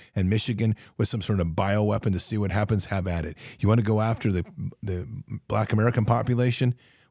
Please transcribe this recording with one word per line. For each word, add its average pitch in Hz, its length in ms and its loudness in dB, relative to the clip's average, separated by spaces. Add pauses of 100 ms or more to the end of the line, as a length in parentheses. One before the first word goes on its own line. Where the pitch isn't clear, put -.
(140)
and 92 160 0
Michigan 110 460 0 (200)
with 101 120 2
some 110 120 -2
sort 98 200 0
of 85 80 2
bioweapon 104 640 0
to 90 80 0
see - 180 -2
what 98 140 -2
happens, 104 340 0
have 95 220 -4
at 85 160 -2
it. 80 120 -8 (220)
You - 80 2
want 113 140 6
to 107 40 0
go 107 160 2
after 110 300 0
the, 90 140 0 (360)
the 95 280 -6 (400)
Black 107 240 0
American 113 320 2
population 120 720 0 (340)